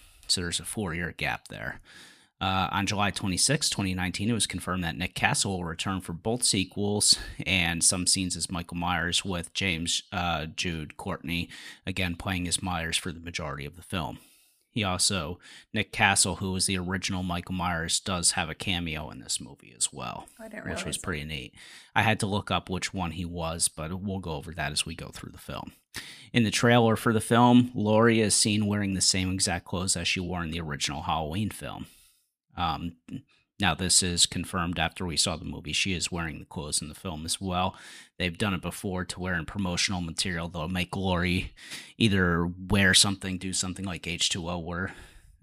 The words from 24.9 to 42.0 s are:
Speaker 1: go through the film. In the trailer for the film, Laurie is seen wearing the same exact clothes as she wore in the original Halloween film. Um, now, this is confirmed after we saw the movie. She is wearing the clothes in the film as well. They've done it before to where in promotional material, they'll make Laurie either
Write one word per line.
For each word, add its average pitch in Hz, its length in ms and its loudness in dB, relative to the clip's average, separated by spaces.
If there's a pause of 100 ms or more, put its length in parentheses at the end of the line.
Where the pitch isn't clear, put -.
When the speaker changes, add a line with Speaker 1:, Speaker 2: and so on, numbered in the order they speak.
Speaker 1:
go - 140 -10
through - 240 -14
the 85 40 -18
film. - 360 -10 (600)
In 120 100 6
the 104 60 2
trailer 117 460 6
for 113 180 2
the 107 80 4
film, 123 540 8
Laurie 110 460 6
is 101 120 4
seen 107 320 4
wearing 101 300 0
the 92 60 -2
same 92 280 4
exact 92 360 0
clothes 92 300 0
as 87 120 -2
she - 140 2
wore 87 220 -4
in 80 60 -4
the 85 120 -4
original 71 420 -4
Halloween 82 480 0
film. - 340 -10 (720)
Um, 87 400 -2 (640)
now, 87 140 4
this 90 280 2
is 87 220 4
confirmed 85 520 0
after 82 280 0
we 82 100 -4
saw 80 220 2
the - 80 -12
movie. - 260 -8
She 95 220 0
is 82 180 -2
wearing 80 280 -6
the 73 60 -14
clothes 76 360 -6
in 76 80 -8
the 78 60 -12
film 78 300 -8
as - 140 -4
well. 92 380 0 (400)
They've 87 200 -2
done 107 160 0
it 90 80 -2
before 90 440 -4
to - 160 -10
where 90 140 0
in 80 100 -2
promotional 90 560 -2
material, 85 480 -4
they'll 80 180 -4
make 90 280 -2
Laurie 90 580 2 (440)
either 90 480 4